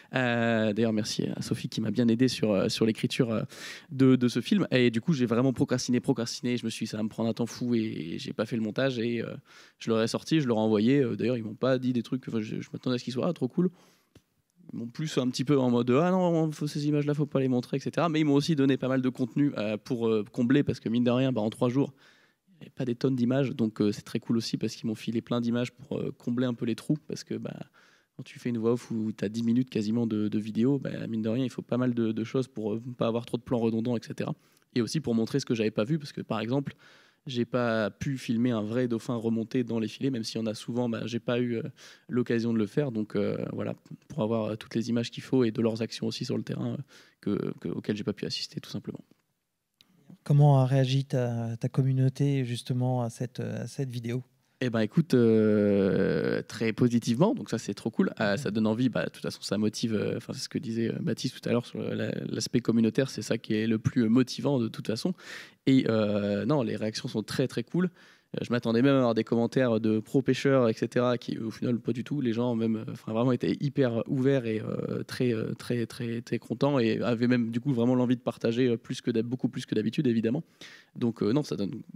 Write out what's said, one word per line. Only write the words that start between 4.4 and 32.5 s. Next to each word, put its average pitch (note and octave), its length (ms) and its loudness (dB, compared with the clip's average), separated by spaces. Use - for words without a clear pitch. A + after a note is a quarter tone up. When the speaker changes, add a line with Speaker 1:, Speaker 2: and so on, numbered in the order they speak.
Speaker 1:
film. F#3+ 300 2
Et B2 200 4
du A2+ 120 0
coup, F3+ 100 2
j'ai B2 140 0
vraiment A#2+ 260 2
procrastiné, B2 480 0
procrastiné. B2 560 -2
Je A2+ 80 -6
me A2+ 60 -4
suis A2+ 160 -6
dit, « - 40 -8
Ça G#2+ 60 -8
va G#2+ 60 -4
me A2 80 -4
prendre A2+ 180 -2
un A2+ 60 -2
temps A#2+ 100 -4
fou », A#2+ 300 -4
et A2 440 -4
j'ai - 140 -10
pas A2 140 -4
fait B2+ 100 -6
le A2 60 -2
montage. B2+ 360 -2
Et, A#2 240 -2
euh, G#2+ 120 -8
je - 120 -4
leur A2 120 4
ai A2+ 60 2
sorti, D#3 320 0
je C3+ 80 0
leur A#2 80 2
ai A2 40 2
envoyé. A2 400 4
Euh, A#2 160 0
d'ailleurs, A2+ 200 0
ils A2 80 -6
m'ont G#2+ 100 -10
pas B2+ 240 0
dit B2+ 140 0
des A#2+ 100 0
trucs. - 260 -6
Enfin, A2+ 120 -2
je, A2 220 -6
je - 100 -16
m'attendais - 240 -4
à - 20 -2
ce A#2+ 60 -12
qu'ils B2 80 -6
soient, « C3 160 0
Ah, E3+ 60 -2
trop - 120 -4
cool ». F3+ 220 2
Ils - 60 -10
m'ont A#2 100 -8
plus D3+ 300 -6
un B2+ 100 2
petit - 160 -2
peu C#3+ 140 4
en B2+ 100 2
mode, « A#2+ 220 2
Ah F3+ 80 2
non, E3+ 400 2
faut D3+ 160 -4
ces D3 220 -2
images-là, D3 240 2
faut D3 140 0
pas C#3 140 0
les C3 80 2
montrer, B2+ 280 0
et C3+ 40 -4
cetera. » C#3 280 0
Mais D#3+ 120 2
ils D#3+ 40 4
m'ont C#3+ 100 4
aussi D3 220 2
donné C3+ 220 4
pas C3 100 -2
mal C3 140 0
de C3 80 0
contenu, C3 480 0
euh, G#2+ 180 -2
pour, A#2 320 -2
euh, A2 240 2
combler, C3 300 4
parce - 180 -4
que - 80 -4
mine A#2+ 160 2
de A#2+ 60 4
rien, C3 200 4
bah, A#2 120 0
en A2 80 0
trois B2+ 180 0
jours, C3 240 0
il - 100 -20
n'y - 80 -20
avait - 100 -20
pas C3+ 80 -6
des B2 100 -2
tonnes C3 220 0
d'images, B2+ 340 2
donc, A2 320 -2
euh, G#2 80 4
c'est - 120 -4
très - 180 -6
cool - 160 -2
aussi A2+ 200 -2
parce A2 200 -4
qu'ils - 100 -8
m'ont A2 80 -2
filé A2+ 260 -4
plein A#2+ 200 -2
d'images A#2+ 320 -2
pour, - 260 -8
euh, - 180 -6
combler B2 300 -2
un A#2+ 80 -2
peu A2+ 100 -8
les A2+ 120 -2
trous, - 200 -2
parce - 160 -10
que, A2 100 -8
bah, A2+ 240 -8
quand C3+ 60 -12
tu - 160 -20
fais - 100 -6
une A#2+ 100 -2
voix A2+ 160 2
off - 180 -6
où A2 180 -2
t'as A2 180 -4
dix A2+ 140 -4
minutes A#2 260 2
quasiment A2+ 380 0
de, G#2+ 220 0
de A2 100 -2
vidéo, A2 400 2
bah, A2+ 300 -6
mine A2 120 -4
de A2 80 -2
rien, B2 160 0
il A#2+ 60 -4
faut - 120 -8
pas - 160 -2
mal B2+ 160 0
de, A2+ 180 2
de A2 120 -2
choses C3 220 -2
pour, G#2+ 280 -4